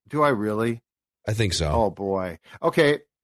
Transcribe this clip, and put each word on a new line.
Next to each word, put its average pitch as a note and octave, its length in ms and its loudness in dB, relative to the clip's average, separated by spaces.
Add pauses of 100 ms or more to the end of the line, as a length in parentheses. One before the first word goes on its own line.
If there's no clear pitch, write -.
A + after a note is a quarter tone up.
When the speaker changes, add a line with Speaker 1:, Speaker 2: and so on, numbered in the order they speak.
Speaker 1:
Do D3+ 140 -2
I D3 80 4
really? A2 500 -2 (480)
Speaker 2:
I G#2+ 60 -2
think G#2 180 0
so. D#2 180 -2
Speaker 1:
Oh, G#2+ 200 2
boy. F#2 480 -4 (240)
Okay, D3+ 380 2 (240)